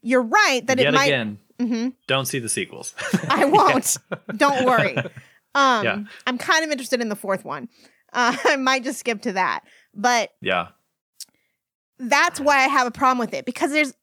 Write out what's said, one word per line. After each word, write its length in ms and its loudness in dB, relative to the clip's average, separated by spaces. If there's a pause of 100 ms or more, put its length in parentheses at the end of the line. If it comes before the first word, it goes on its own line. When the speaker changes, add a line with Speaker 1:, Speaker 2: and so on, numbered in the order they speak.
Speaker 1:
You're 220 2
right 440 2
that 120 0
Speaker 2:
Yet 100 4
Speaker 1:
it 60 2
might 120 4
Speaker 2:
again, 320 -2 (220)
Speaker 1:
Mm-hmm. 300 -2 (180)
Speaker 2:
don't 180 0
see 140 -4
the 80 -8
sequels. 460 -6 (180)
<laughs> 160 -2
Speaker 1:
I 160 2
won't. 520 2 (140)
Speaker 2:
Yeah. 60 -8 (200)
Speaker 1:
Don't 300 2
worry. 360 0
Speaker 2:
<laughs> 540 -16
Speaker 1:
Um, 280 2
Speaker 2:
Yeah. 140 -2 (280)
Speaker 1:
I'm 100 -2
kind 280 0
of 80 -6
interested 280 -4
in 100 -4
the 60 -4
fourth 280 -6
one. 240 -10 (440)
Uh, 280 0
<laughs> 40 -10
I 120 4
might 260 0
just 160 -6
skip 240 -6
to 120 -4
that. 260 -2 (340)
But 360 0 (100)
Speaker 2:
Yeah. 280 -2 (1300)
Speaker 1:
that's 420 0
why 180 4
I 100 4
have 180 2
a 40 -4
problem 280 2
with 160 -2
it, 120 -6
because 240 -2
there's 320 0